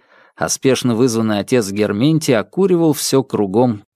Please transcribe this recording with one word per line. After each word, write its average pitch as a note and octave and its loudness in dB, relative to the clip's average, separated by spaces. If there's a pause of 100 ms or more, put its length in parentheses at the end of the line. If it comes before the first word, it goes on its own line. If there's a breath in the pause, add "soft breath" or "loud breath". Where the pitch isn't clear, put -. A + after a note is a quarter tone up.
(360 soft breath)
а - -4
спешно B2 0
вызванный A2 0
отец G2 -2
Герментий A2+ 0
окуривал E3+ 0
все C3+ 0
кругом G#2+ 0 (140)